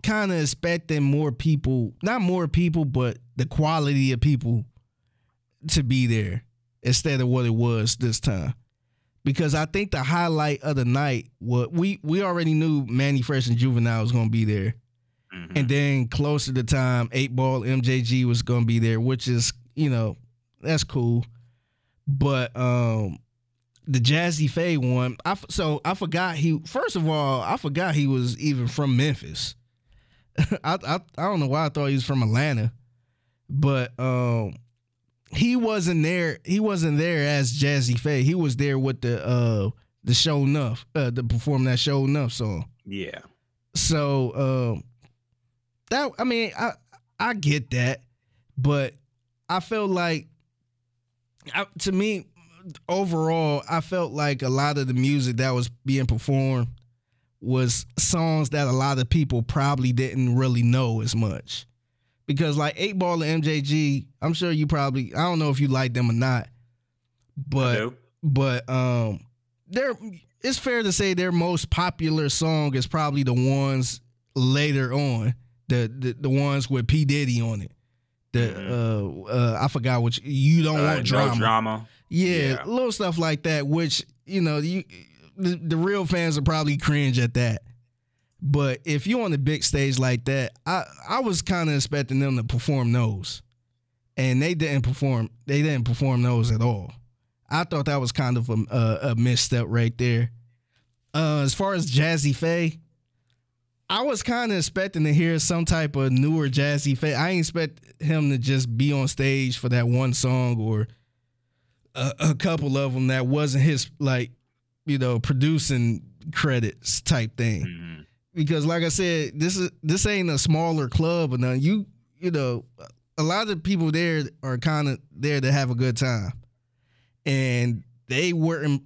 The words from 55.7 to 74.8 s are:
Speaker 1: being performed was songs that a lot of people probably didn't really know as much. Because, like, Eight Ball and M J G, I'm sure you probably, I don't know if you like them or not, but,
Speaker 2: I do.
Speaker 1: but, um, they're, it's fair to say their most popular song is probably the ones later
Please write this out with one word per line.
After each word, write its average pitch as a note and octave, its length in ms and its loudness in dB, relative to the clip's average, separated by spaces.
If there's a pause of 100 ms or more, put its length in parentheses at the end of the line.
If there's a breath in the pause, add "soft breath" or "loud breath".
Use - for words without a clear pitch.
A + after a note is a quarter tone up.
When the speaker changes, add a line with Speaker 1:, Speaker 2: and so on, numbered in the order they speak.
Speaker 1:
being C3+ 220 0
performed C3 640 0 (720)
was B2+ 460 0 (120)
songs D#3+ 520 0
that D3 160 0
a C3 60 0
lot C3+ 260 0
of B2 100 -2
people C3 340 2
probably C#3 500 0
didn't B2 440 0
really B2+ 260 2
know A#2 400 2
as A#2 120 -2
much. A2 520 -4 (600)
Because, D3 300 2
like, D3+ 200 0
Eight G3 220 -2
Ball F3 240 2
and D3+ 80 0
M D#3+ 120 2
J D3+ 180 0
G, C#3+ 480 0 (120)
I'm D#3+ 120 0
sure E3+ 180 -2
you D3+ 160 2
probably, C#3 480 -2
I D3 80 0
don't F3 160 0
know D3+ 120 2
if C3+ 100 0
you C#3+ 80 4
like C3 260 0
them B2 160 2
or A2+ 40 2
not, B2 340 0 (880)
but, C3 400 0
Speaker 2:
I - 20 0
do. A#2 180 -4 (280)
Speaker 1:
but, C3 440 0
um, B2 520 0 (480)
they're, B3 240 -2 (480)
it's B3+ 180 -2
fair A#3+ 240 -2
to G3+ 80 0
say F#3+ 240 0
their F3+ 160 0
most E3+ 400 0
popular D#3 580 -2
song D3+ 460 0
is B2+ 140 -2
probably D3 340 -2
the B2+ 100 0
ones C3 680 0 (340)
later C3+ 580 0